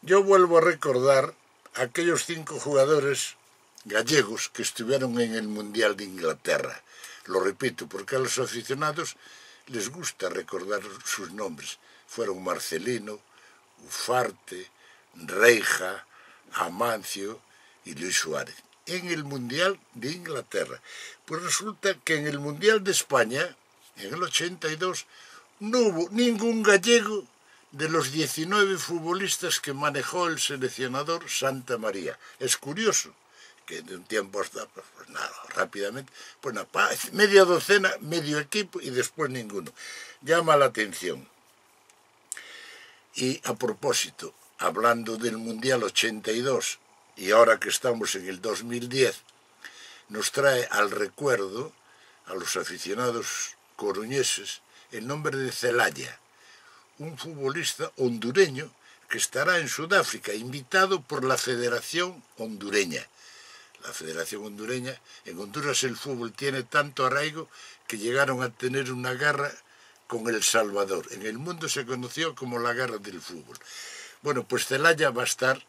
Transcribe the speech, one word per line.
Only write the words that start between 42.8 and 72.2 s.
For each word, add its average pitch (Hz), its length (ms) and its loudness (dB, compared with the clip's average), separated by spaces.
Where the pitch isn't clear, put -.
Y 127 300 -2
a 123 100 -4
propósito, 110 800 -2
hablando 113 580 2
del 113 200 -4
Mundial 117 460 0
ochenta 107 500 0
y 113 80 0
dos, 127 380 -2
y 95 160 0
ahora 113 260 8
que 101 100 -4
estamos 113 460 0
en 92 140 -8
el 92 120 -8
dos 104 220 -4
mil 120 260 -6
diez, 123 340 2
nos 107 240 -4
trae 135 380 4
al 101 200 2
recuerdo 104 840 -2
a 92 80 -10
los 90 220 -4
aficionados 101 1000 -4
coruñeses 104 880 -2
el 117 140 -10
nombre 147 300 -4
de 131 160 -4
Celaya, 120 640 0
un 151 200 -12
futbolista 151 800 -4
hondureño 131 760 2
que 113 80 -2
estará 156 400 2
en 151 100 -2
Sudáfrica, 156 640 0
invitado 143 720 0
por 135 220 -4
la 131 120 4
Federación 123 840 -2
Hondureña. 101 680 -2
La - 100 -14
Federación 82 540 -8
Hondureña, 123 520 -8
en 85 120 -14
Honduras 147 460 -2
el 120 120 -2
fútbol 120 360 -8
tiene 135 300 -4
tanto 143 420 0
arraigo 151 460 -2
que 110 120 -8
llegaron 127 440 2
a 123 80 -2
tener 127 400 -4
una 127 220 -4
guerra 143 400 0
con 113 200 -4
El 110 160 2
Salvador. 101 680 2
En 98 160 -10
el 110 100 -6
mundo 160 320 -8
se 135 160 -2
conoció 127 500 -4